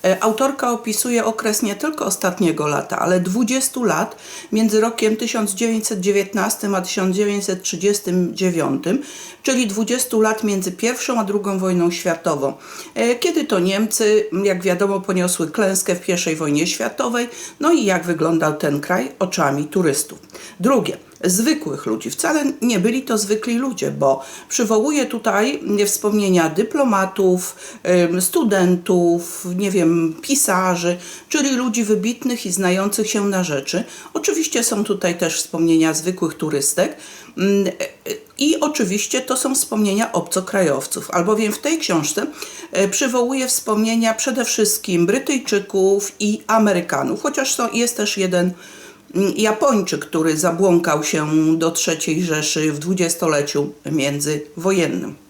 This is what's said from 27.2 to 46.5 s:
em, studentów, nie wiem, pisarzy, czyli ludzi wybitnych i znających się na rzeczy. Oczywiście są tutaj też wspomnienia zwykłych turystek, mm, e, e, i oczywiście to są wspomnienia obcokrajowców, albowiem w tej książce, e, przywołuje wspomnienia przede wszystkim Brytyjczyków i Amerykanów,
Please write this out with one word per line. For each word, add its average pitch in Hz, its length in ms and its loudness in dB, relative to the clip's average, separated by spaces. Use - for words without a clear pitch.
em, 180 380 2
studentów, 180 1300 2
nie 196 140 0
wiem, 165 500 2
pisarzy, 185 760 0
czyli 277 260 2
ludzi 240 280 0
wybitnych 226 640 0
i 185 60 -4
znających 190 580 0
się 202 160 0
na 190 180 0
rzeczy. 156 400 -2
Oczywiście 320 500 0
są 208 200 0
tutaj 185 340 0
też 165 200 -2
wspomnienia 160 560 2
zwykłych 170 400 -2
turystek, 156 640 0
mm, 196 300 2
e, - 20 0
e, - 440 -8
i 311 220 2
oczywiście 254 600 0
to 254 160 -2
są 262 180 -2
wspomnienia 214 560 0
obcokrajowców, 175 1000 -2
albowiem 214 420 0
w - 60 -6
tej 320 180 0
książce, 175 500 -2
e, 196 160 2
przywołuje 254 600 0
wspomnienia 226 680 0
przede 233 320 -2
wszystkim 190 600 0
Brytyjczyków 202 1120 0
i 208 280 0
Amerykanów, 175 760 2